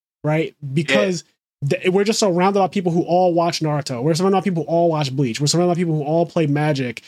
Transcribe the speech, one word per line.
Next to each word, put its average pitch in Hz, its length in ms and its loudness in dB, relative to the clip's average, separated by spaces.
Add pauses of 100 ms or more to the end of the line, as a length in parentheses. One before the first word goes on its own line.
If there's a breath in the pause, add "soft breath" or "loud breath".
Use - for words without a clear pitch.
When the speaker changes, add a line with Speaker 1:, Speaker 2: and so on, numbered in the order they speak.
(240)
Speaker 1:
right? 151 360 -2
Speaker 2:
Yeah. 147 140 -10
Speaker 1:
Because 175 500 0 (440)
th-, 175 200 -2
we're 196 160 2
just 220 140 0
surrounded 190 400 2
by 185 100 2
people 180 240 -2
who 170 120 2
all 180 280 2
watch 170 280 0
Naruto. 147 420 -4
We're 160 120 2
surrounded 190 240 2
by 175 40 -2
people 170 220 -2
who - 40 -14
all 170 220 2
watch 147 240 -2
Bleach. 131 260 -2
We're 147 60 0
surrounded 175 280 2
by 165 40 -4
people 170 160 -2
who 151 100 -2
all 165 220 0
play 165 200 -2
Magic 143 600 -2